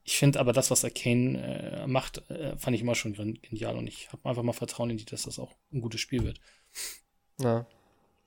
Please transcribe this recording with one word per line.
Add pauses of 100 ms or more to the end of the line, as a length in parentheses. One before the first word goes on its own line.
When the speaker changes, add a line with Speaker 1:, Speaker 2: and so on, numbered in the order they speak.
Speaker 1:
ich
find
aber
das,
was
Arcane,
äh,
macht,
äh,
fand
ich
immer
schon
gen-,
genial.
Und
ich
hab
einfach
mal
Vertrauen
in
die,
dass
das
auch (180)
ein
gutes
Spiel
wird. (1000)
Speaker 2:
Ja. (600)